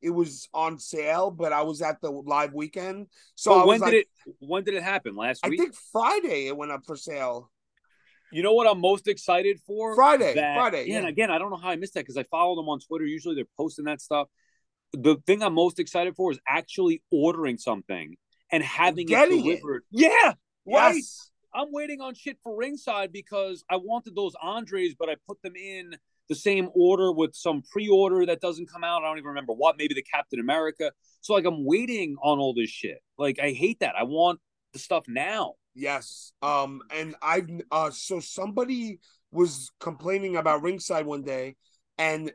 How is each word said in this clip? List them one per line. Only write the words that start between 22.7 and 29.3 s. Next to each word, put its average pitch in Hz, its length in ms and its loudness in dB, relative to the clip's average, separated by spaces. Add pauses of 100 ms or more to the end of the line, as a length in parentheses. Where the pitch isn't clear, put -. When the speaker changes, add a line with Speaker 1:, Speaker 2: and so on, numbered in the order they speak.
Speaker 2:
because 196 560 -6
I 185 80 0
wanted 214 380 -8
those 185 260 -4
Andres, 185 560 -4
but 160 120 -4
I 156 60 -4 (120)
put - 140 -16
them 180 140 -14
in 185 400 -14 (320)
the 151 80 -4
same 190 380 0
order 185 400 6
with 156 220 0
some 151 260 -2 (100)
pre-order 196 540 4
that 170 160 0
doesn't 175 280 -6
come 170 140 -14
out. 170 200 -2
I 156 40 -2
don't 156 120 -6
even 143 100 -12
remember 139 240 -6